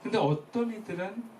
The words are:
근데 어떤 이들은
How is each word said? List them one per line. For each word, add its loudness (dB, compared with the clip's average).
근데 0
어떤 2
이들은 -6